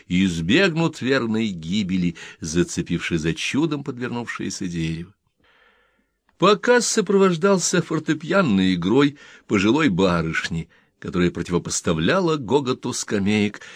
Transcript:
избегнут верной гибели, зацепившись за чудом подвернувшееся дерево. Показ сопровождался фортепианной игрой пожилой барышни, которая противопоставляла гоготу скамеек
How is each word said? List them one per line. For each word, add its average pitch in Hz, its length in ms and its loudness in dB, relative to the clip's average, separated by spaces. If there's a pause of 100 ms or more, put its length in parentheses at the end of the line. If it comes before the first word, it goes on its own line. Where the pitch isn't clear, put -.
избегнут 104 920 2
верной 117 460 0
гибели, 90 680 -2 (240)
зацепившись 85 800 -2
за 80 120 -2
чудом 147 520 -4
подвернувшееся 120 840 -8
дерево. 85 460 -6 (1200)
Показ 220 500 4
сопровождался 190 960 2
фортепианной 151 880 2
игрой 120 440 2 (280)
пожилой 120 440 2
барышни, 85 800 -2 (280)
которая 87 320 0
противопоставляла 90 1080 0
гоготу 123 560 -2
скамеек 104 680 0 (140)